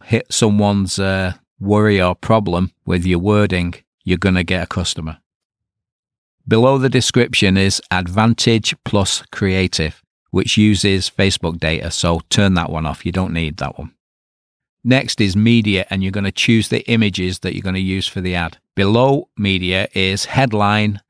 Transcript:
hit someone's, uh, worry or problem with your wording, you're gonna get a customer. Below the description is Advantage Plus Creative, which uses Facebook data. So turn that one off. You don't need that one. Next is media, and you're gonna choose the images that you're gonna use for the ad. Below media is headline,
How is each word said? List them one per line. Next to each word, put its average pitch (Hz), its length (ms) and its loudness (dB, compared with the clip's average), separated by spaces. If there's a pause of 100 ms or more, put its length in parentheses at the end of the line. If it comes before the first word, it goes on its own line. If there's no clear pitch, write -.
hit - 260 -2
someone's, 101 680 0
uh, 95 340 -2 (260)
worry 104 440 2
or 90 120 2
problem 98 580 0 (120)
with 90 220 -2
your 87 140 2
wording, 95 560 0 (280)
you're 90 140 0
gonna 90 260 2
get 90 200 -2
a - 20 -6
customer. 82 540 -6 (1300)
Below 123 300 4
the 131 100 2
description 117 680 2
is 98 340 0
Advantage 107 840 0 (100)
Plus - 480 -2
Creative, 92 680 -2 (300)
which - 260 -2
uses 101 540 2
Facebook 87 480 -2
data. 80 320 -4
So 85 380 -2
turn 98 260 2
that 85 160 -2
one 80 160 -4
off. - 200 -8
You 87 60 -2
don't 92 200 -4
need 82 240 -4
that - 220 -8
one. 76 140 -14 (920)
Next 127 360 0
is 95 140 0
media, 107 560 2
and 98 120 -2
you're 95 100 -4
gonna 98 180 -4
choose 113 380 0
the - 200 -4
images 92 520 -2
that 92 140 -6
you're 95 80 -8
gonna 95 160 -6
use 95 280 -4
for - 140 -8
the 90 160 -4
ad. 82 220 -6 (180)
Below 123 600 2
media 95 580 -2
is 95 320 -2
headline, 104 840 0